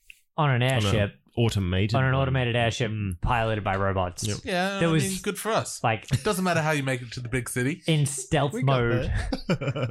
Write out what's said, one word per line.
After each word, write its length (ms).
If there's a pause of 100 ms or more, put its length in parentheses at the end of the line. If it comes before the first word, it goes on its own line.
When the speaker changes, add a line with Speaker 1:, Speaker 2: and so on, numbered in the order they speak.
(380)
Speaker 1:
on 140
an 120
Speaker 2:
On 60
a 60
Speaker 1:
airship. 400 (200)
Speaker 2:
automated 600
Speaker 1:
On 80
an 100
Speaker 2:
one. 80
Speaker 1:
automated 340
airship 360
Speaker 2:
Mm. 300
Speaker 1:
piloted 420
by 120
robots. 520
Speaker 2:
Yep. 160
Speaker 3:
Yeah, 360
Speaker 1:
There 100
Speaker 3:
I 20
Speaker 1:
was 120
Speaker 3:
mean, 200
good 160
for 120
us. 320
Speaker 1:
like 300
Speaker 3:
It 100
doesn't 200
matter 180
how 100
you 120
make 180
it 120
to 80
the 80
big 200
city. 380
Speaker 1:
in 180
stealth 480
Speaker 2:
We 80
got 40 (140)
Speaker 1:
mode 320 (360)
Speaker 2:
there. 440